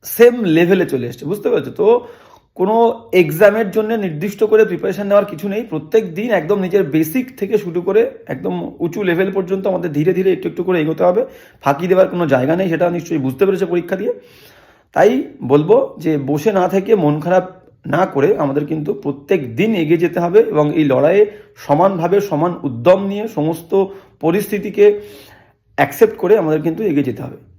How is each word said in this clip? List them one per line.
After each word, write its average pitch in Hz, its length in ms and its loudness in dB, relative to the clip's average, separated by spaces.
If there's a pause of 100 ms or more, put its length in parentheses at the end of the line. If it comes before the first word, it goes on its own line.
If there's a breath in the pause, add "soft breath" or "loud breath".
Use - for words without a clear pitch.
সেম 240 400 4
লেভেলে 175 420 2
চলে 120 220 -4
এসছে, - 180 -12
বুঝতে 196 240 -4
পেরেছো? 127 220 -2
তো 226 360 2 (480 loud breath)
কোনো 226 580 0
এক্সামের 185 580 2
জন্য 214 220 -2
নির্দিষ্ট 190 500 -4
করে 214 220 4
প্রিপারেশন 190 420 -6
নেওয়ার 202 180 2
কিছু 196 220 -10
নেই। 208 160 -6
প্রত্যেক 175 500 -2
দিন 220 180 -4
একদম 190 280 0
নিজের 190 240 0
বেসিক 160 540 -2
থেকে 202 200 2
শুরু 175 240 -4
করে 202 300 0 (160)
একদম 180 520 -8
উঁচু 175 240 -4
লেভেল 185 280 0
পর্যন্ত 190 360 -4
আমাদের 180 240 -4
ধীরে 156 220 0
ধীরে 190 180 0
একটু 170 180 -4
একটু 170 140 -8
করে 180 180 0
এগোতে 156 220 -2
হবে, 185 220 2 (360 loud breath)
ফাঁকি 147 260 0
দেওয়ার 185 200 4
কোনো 175 200 -2
জায়গা 135 280 2
নেই, 185 140 -2
সেটা 170 200 0
নিশ্চয়ই 170 280 -6
বুঝতে 135 280 0
পেরেছো 190 220 0
পরীক্ষা 175 280 -4
দিয়ে। 220 180 -4 (800 soft breath)
তাই 240 300 4 (200)
বলবো 156 540 2
যে 156 200 -2
বসে 147 340 -2
না 185 160 0
থেকে, 190 280 0
মন 151 240 2
খারাপ 180 300 0 (360)
না 160 200 0
করে 165 320 0
আমাদের 147 280 -2
কিন্তু 156 280 -4
প্রত্যেক 143 640 -4
দিন 214 200 0
এগিয়ে 165 220 0
যেতে 165 220 -2
হবে 175 200 4
এবং 156 360 2
এই 151 100 2
লড়াইয়ে 156 460 4 (240 loud breath)
সমানভাবে, 175 680 0
সমান 165 320 -2 (100)
উদ্যম 165 440 2
নিয়ে 202 200 -6
সমস্ত 165 580 -2 (340 loud breath)
পরিস্থিতিকে 202 800 2 (760 loud breath)
অ্যাকসেপ্ট - 400 2
করে 180 220 2
আমাদের 156 240 0
কিন্তু 165 220 -4
এগিয়ে 147 200 0
যেতে 127 200 -6
হবে। 127 140 -14 (220)